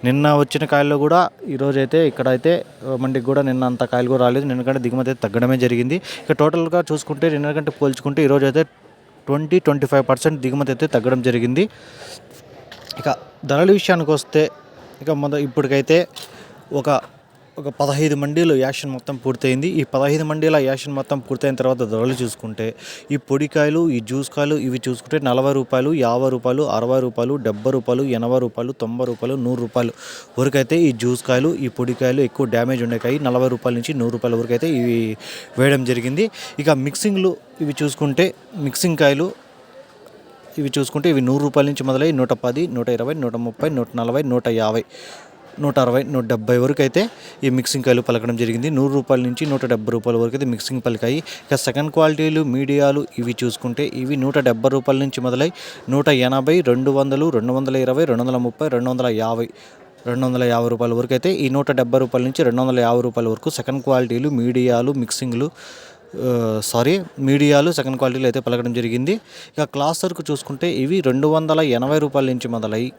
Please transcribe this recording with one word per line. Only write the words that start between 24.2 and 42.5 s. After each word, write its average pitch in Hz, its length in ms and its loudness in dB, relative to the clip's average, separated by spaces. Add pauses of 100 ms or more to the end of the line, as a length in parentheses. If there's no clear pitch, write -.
కాయలు, 147 260 -2
ఇవి 127 340 -4
చూసుకుంటే 143 360 -4
నలభై 131 280 2
రూపాయలు, 135 400 0
యాభై 127 360 2
రూపాయలు, 127 340 -2
అరవై 117 360 0
రూపాయలు, 123 360 -2
డెబ్బై 110 360 -2
రూపాయలు, 123 1000 -2
తొంభై 120 340 -4
రూపాయలు, 123 300 -4
నూరు 123 260 -2
రూపాయలు. 117 320 -2 (460)
వరకైతే 135 420 2
ఈ 156 100 4
జ్యూస్ 120 320 -2
కాయలు, 131 380 2
ఈ 131 60 -2
పొడికాయలు 127 540 0
ఎక్కువ 131 240 0
డ్యామేజ్ 120 380 0
ఉండే 117 140 -2
కాయి 127 220 -2
నలభై 127 280 2
రూపాయల 123 280 -2
నుంచి 120 180 -4
నూరు 120 180 -2
రూపాయల 117 240 -2
వరకు 117 180 -2
అయితే 139 160 0
ఇవి 117 480 0 (420)
వేయడం 135 260 4
జరిగింది. 127 460 -2 (280)
ఇక 147 100 2
మిక్సింగ్లు 180 680 0 (240)
ఇవి 147 220 -4
చూసుకుంటే, 147 500 0 (240)
మిక్సింగ్ 151 400 -2
కాయలు 151 340 4 (1300)
ఇవి 143 220 -2
చూసుకుంటే, 143 300 0
ఇవి 139 120 4
నూరు 131 220 2
రూపాయల 143 240 4
నుంచి 143 160 -4
మొదలై 135 280 2
నూట 127 220 0
పది, 123 340 -2